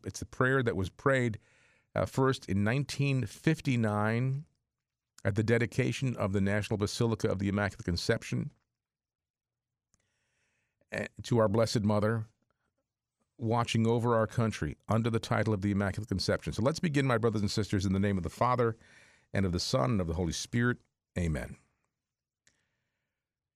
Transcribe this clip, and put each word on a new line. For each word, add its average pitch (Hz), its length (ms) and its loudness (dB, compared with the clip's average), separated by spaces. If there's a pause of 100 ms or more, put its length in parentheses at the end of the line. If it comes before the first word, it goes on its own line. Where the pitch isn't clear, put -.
it's - 160 -10
the - 60 -10
prayer 131 380 2
that 104 120 0
was 92 140 -2
prayed, 123 500 0 (560)
uh, 101 100 2
first 131 440 0
in 101 160 2
nineteen 135 600 0
fifty-nine 120 1160 0 (800)
at 98 120 0
the 107 80 2
dedication 120 760 0
of 101 160 -2
the 101 80 2
National 104 340 0
Basilica 107 540 0
of 95 100 -2
the 101 80 0
Immaculate 101 380 -2
Conception, 117 640 -2 (2500)
eh, - 140 -6 (160)
to 120 160 -2
our 110 100 6
Blessed 110 360 2
Mother, 107 420 0 (1120)
watching 113 500 2
over 117 300 2
our 110 100 2
country 104 480 -2 (140)
under 113 200 2
the 113 100 0
title 110 340 0
of 95 80 -2
the 101 100 2
Immaculate 101 380 -2
Conception. 92 420 -2
So 101 120 -2
let's 151 180 0
begin, 143 240 2
my 123 120 2
brothers 107 240 0
and 101 100 0
sisters, 101 340 0
in 95 80 2
the 98 60 2
name 101 180 2
of 87 60 -4
the - 60 -6
Father, 120 460 0 (580)
and 101 120 2
of 87 80 0
the 90 60 0
Son, 131 320 0
and 101 100 0
of 82 60 -2
the 82 80 -2
Holy 85 180 0
Spirit. 120 460 0 (380)
Amen. 78 380 -2 (2000)